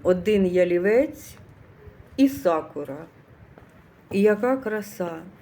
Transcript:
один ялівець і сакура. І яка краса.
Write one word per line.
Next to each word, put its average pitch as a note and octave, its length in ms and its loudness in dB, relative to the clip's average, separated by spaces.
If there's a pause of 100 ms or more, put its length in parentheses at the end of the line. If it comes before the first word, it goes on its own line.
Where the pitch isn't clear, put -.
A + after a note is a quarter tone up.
один F#3 440 2
ялівець F3+ 880 0 (840)
і C4+ 120 6
сакура. D#3 760 -4 (1040)
І G3 100 0
яка G#3+ 360 2
краса. G#3 540 -8 (300)